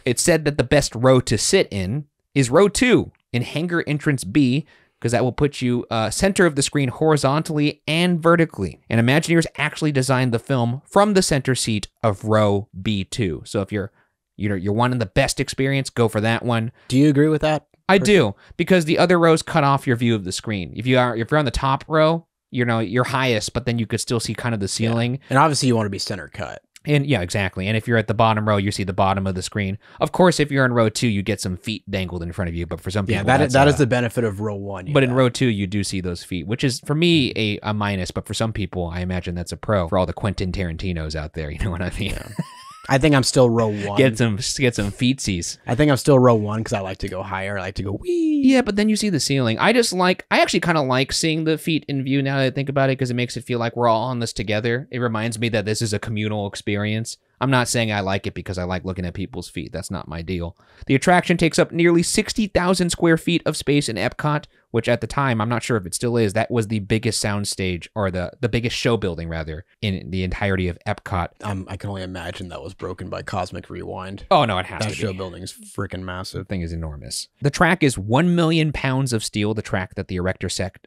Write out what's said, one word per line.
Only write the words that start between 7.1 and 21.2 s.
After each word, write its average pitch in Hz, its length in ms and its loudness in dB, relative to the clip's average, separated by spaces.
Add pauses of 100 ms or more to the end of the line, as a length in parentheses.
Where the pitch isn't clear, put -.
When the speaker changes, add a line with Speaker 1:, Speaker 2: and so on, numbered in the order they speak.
Speaker 1:
and 170 340 2
vertically. 160 600 2 (100)
And 113 100 4
Imagineers 156 460 4 (100)
actually 151 360 -2
designed 127 400 0
the 113 60 2
film 120 460 -2
from 202 300 4
the 190 80 4
center 135 320 0
seat 107 340 -2 (140)
of 104 220 0
row 107 440 2 (120)
B 98 240 -2
two. 87 400 -4
So - 160 -4
if 98 100 -4
you're, 98 220 -6 (440)
you 104 120 -2
know, 101 60 -2
you're 98 180 -2
wanting 123 260 0
the 113 80 -2
best 131 320 0
experience, 135 520 -2
go 117 180 2
for 107 120 -2
that 113 240 0
one. 113 280 -2 (160)
Speaker 2:
Do 127 100 2
you 147 100 6
agree 147 200 4
with 151 140 0
that? 151 240 0 (220)
Speaker 1:
I 190 100 6
Speaker 2:
Per- 180 60 0
Speaker 1:
do, 170 300 4 (220)
because 175 300 4
the 151 120 2
other 175 200 6
rows 165 240 4
cut 160 220 0
off 139 220 2
your 123 100 4
view 117 180 2
of 101 100 -2
the 90 80 -8
screen. 92 420 -6
If 110 120 -6
you 127 120 4
are, 123 180 2
if 117 140 -4